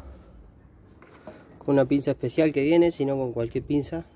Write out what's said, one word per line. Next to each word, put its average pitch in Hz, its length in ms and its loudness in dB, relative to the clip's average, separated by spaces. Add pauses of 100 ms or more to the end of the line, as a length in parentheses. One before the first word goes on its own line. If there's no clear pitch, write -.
(1600)
con 143 180 0
una 135 80 6
pinza 139 280 0
especial 147 420 0
que 139 80 -2
viene, 170 300 4
si 147 120 -6
no 135 140 -2
con 127 160 -4
cualquier 117 320 -4
pinza 147 400 -4 (100)